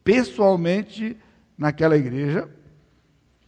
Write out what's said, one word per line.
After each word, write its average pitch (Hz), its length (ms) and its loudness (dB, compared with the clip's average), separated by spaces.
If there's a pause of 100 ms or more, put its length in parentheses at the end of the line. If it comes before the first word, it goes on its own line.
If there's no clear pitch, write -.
pessoalmente 208 1120 0 (420)
naquela 151 380 2
igreja, 143 520 -2 (1000)